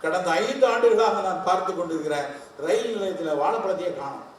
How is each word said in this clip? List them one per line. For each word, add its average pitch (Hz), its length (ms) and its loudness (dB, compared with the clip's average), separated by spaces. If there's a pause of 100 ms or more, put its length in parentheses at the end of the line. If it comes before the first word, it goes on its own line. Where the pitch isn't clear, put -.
கடந்த 269 240 -2 (140)
ஐந்து 262 300 2
ஆண்டுகளாக 220 540 4
நான் - 220 -2
பார்த்து 185 240 2
கொண்டிருக்கிறேன், 156 560 -4 (380)
ரயில் 226 280 0
நிலையத்துல 165 460 -4
வாழைப்பழத்தையே 190 560 0
காணோம். - 280 -10 (140)